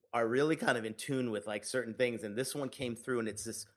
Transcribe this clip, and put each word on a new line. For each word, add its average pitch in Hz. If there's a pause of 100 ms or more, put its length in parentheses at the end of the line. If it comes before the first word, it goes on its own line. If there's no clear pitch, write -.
(140)
are 117
really 143
kind 147
of 110
in 107
tune 131
with, 107
like, 107
certain 113
things. 117
And 104
this 131
one 143
came 123
through, 123
and 110
it's 101
this -